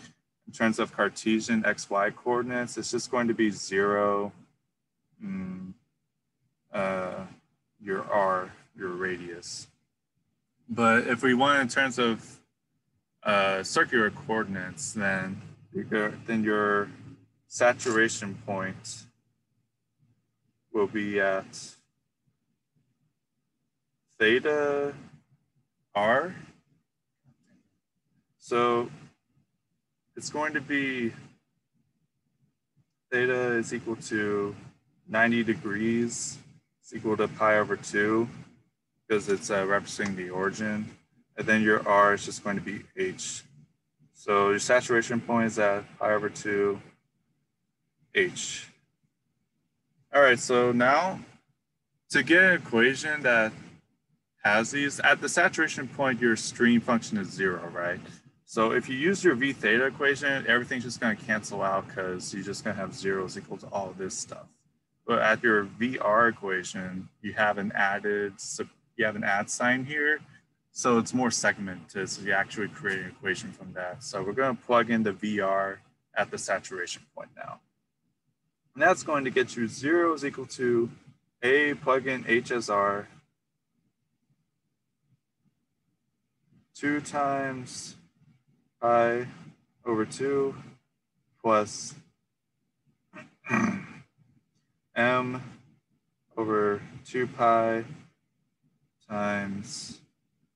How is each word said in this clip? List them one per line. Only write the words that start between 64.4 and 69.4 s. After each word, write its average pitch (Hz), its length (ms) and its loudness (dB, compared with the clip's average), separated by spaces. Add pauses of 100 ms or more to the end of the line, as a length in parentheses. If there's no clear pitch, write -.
But 117 160 2
at 110 220 2
your 107 200 4
V 107 360 -4
R 110 300 4
equation, 92 800 -6 (120)
you 101 120 -8
have 104 260 0
an 101 140 -4
added 101 680 -2
sub-, - 280 -10 (260)
you 110 100 0
have 107 100 -2
an 107 80 -6
add 104 260 -2